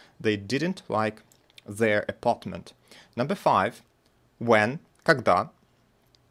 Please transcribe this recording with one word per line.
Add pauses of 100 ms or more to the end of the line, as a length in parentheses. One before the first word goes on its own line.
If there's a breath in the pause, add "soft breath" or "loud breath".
(200 loud breath)
They
didn't
like (480)
their
apartment. (420 loud breath)
Number
five. (640)
When, (240)
когда. (800)